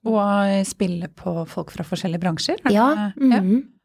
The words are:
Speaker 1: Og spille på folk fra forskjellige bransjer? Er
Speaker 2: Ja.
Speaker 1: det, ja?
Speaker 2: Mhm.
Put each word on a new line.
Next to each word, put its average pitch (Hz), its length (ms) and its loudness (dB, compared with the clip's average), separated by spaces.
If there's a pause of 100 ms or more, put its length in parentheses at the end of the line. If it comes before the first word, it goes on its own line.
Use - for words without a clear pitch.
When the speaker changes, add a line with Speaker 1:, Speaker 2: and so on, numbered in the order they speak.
Speaker 1:
Og 202 600 2
spille 180 420 -4
på 165 400 -6
folk - 240 -10
fra 180 100 -8
forskjellige 170 380 -4
bransjer? 180 460 -2
Er 240 60 2
Speaker 2:
Ja. 247 220 4
Speaker 1:
det, 254 360 0
ja? 214 100 4
Speaker 2:
Mhm. 208 240 2 (200)